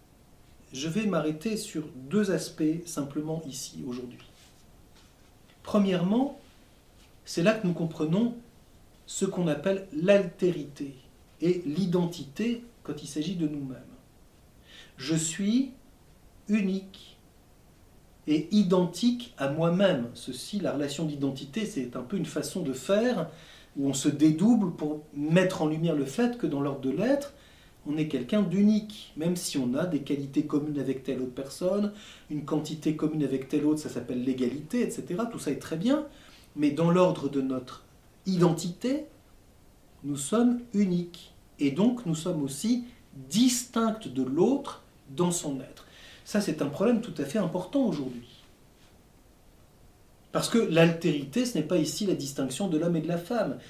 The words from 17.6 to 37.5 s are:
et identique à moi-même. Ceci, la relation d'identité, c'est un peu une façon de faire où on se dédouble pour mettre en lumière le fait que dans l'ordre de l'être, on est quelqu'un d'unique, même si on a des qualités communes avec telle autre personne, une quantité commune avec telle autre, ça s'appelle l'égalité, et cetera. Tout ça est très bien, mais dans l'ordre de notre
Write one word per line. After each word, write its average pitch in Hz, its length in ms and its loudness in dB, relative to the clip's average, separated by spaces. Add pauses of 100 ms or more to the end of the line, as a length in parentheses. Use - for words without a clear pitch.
et 156 240 0
identique 190 840 2
à 139 120 -2
moi-même. 165 640 2
Ceci, - 480 -8
la 139 100 -2
relation 143 320 -2
d'identité, 143 640 -4
c'est 123 320 -6
un 123 40 -6
peu 156 140 -6
une 175 100 0
façon 156 360 -4
de 139 100 -2
faire 196 580 0 (460)
où 139 140 0
on 135 40 0
se - 140 0
dédouble 170 640 6
pour 151 320 -4 (100)
mettre 160 500 2
en 156 40 2
lumière 156 280 0
le 139 100 0
fait 240 320 -2
que - 100 -2
dans 139 140 -2
l'ordre 139 180 -2
de 131 120 -2
l'être, 262 420 0 (540)
on 285 100 -2
est 156 100 0
quelqu'un 147 360 0
d'unique, 208 720 2
même 170 180 0
si - 220 -4
on 123 160 0
a 160 140 0
des 156 140 -2
qualités 139 440 -2
communes 147 320 -2
avec 135 260 -2
telle 127 160 -4
autre 123 140 -6
personne, 185 600 -2 (360)
une 151 160 -4
quantité 156 500 -2
commune 156 280 0
avec 131 260 -2
telle 147 160 0
autre, 151 140 4
ça 123 100 -8
s'appelle 123 340 -4
l'égalité, 131 580 0
et 196 100 0
cetera. 190 340 -4
Tout 147 140 -8
ça - 100 -4
est 135 80 -2
très - 200 -6
bien, 269 280 2 (500)
mais 147 140 4
dans 170 220 2
l'ordre 175 360 4
de 135 140 0
notre 131 420 -4 (440)